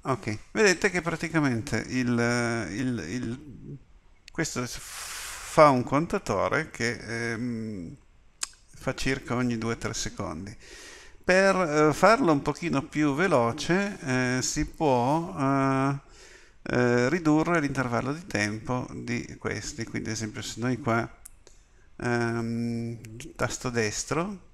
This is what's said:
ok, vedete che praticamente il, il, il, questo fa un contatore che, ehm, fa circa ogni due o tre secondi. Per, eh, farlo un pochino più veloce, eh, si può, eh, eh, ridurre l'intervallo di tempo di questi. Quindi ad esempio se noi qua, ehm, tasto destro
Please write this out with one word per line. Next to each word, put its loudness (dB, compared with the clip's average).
ok, -4
vedete 4
che -2
praticamente 0
il, 0
il, -2
il, -8
questo -4
fa 2
un 4
contatore 0
che, -4
ehm, -6
fa -6
circa -2
ogni 0
due -2
o -6
tre -6
secondi. -8
Per, 6
eh, 4
farlo 6
un 2
pochino -2
più 0
veloce, 2
eh, 0
si -2
può, 2
eh, 2
eh, 4
ridurre 4
l'intervallo 0
di -8
tempo -2
di -6
questi. -8
Quindi -6
ad -4
esempio -8
se -10
noi -2
qua, 0
ehm, -2
tasto -4
destro -2